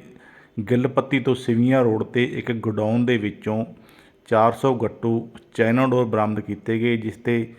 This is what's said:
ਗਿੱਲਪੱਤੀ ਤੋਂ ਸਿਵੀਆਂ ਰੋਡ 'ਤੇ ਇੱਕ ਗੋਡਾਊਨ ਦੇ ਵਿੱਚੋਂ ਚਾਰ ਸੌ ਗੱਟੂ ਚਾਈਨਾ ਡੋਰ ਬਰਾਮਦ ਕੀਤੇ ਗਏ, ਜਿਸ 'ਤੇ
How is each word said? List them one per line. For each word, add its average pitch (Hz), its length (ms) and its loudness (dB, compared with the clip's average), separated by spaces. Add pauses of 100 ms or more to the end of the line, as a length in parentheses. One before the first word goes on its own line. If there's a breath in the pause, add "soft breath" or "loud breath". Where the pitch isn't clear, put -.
(720 loud breath)
ਗਿੱਲਪੱਤੀ 127 500 0
ਤੋਂ 123 140 0
ਸਿਵੀਆਂ 123 500 2
ਰੋਡ 110 180 2
'ਤੇ 120 220 0
ਇੱਕ 127 280 -4
ਗੋਡਾਊਨ 110 540 -2
ਦੇ 123 100 2
ਵਿੱਚੋਂ 107 480 -4 (640 loud breath)
ਚਾਰ 113 240 4
ਸੌ 135 220 0
ਗੱਟੂ 113 540 -2 (260)
ਚਾਈਨਾ 117 320 2
ਡੋਰ 123 180 2
ਬਰਾਮਦ 107 360 0
ਕੀਤੇ 104 400 -4
ਗਏ, 117 160 2
ਜਿਸ 110 200 -8
'ਤੇ 117 420 -4